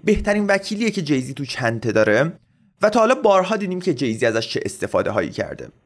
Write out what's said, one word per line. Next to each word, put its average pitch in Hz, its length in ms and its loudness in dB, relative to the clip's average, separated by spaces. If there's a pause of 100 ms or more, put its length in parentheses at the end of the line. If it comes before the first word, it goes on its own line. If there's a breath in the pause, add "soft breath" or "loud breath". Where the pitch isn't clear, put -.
بهترین 208 420 2
وکیلیه 202 440 0
که 202 120 -4
جیزی 135 320 -2
تو 143 100 -8
چنته 117 480 -4
داره 110 400 4 (500)
و 214 80 4
تا 226 100 2
حالا 226 140 4
بارها 202 420 2
دیدیم 185 240 -4
که 175 140 0
جیزی 120 320 -2
ازش 113 220 0
چه - 160 -4
استفاده 95 460 -2
هایی 98 200 0
کرده. 71 380 -8 (180)